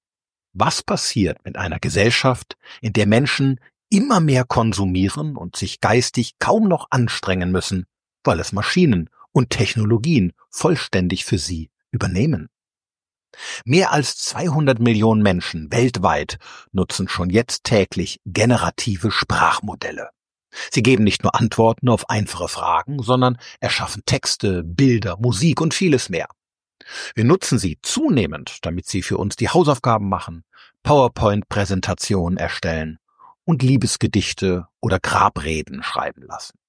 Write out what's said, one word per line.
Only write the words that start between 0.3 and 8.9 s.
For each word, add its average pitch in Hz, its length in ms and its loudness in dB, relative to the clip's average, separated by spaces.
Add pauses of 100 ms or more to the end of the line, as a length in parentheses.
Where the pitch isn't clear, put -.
Was 113 300 0
passiert - 640 -2
mit - 120 -12
einer 85 220 -6
Gesellschaft, 117 800 0 (240)
in 110 100 -4
der 101 160 2
Menschen 135 520 2 (300)
immer 220 300 4
mehr 139 240 4
konsumieren 104 960 0
und 87 180 -14
sich - 240 -8
geistig - 600 0
kaum 214 280 2
noch 175 220 0
anstrengen 92 600 -2
müssen, 90 340 -2 (380)
weil 98 180 2
es - 100 -6
Maschinen 104 580 2 (220)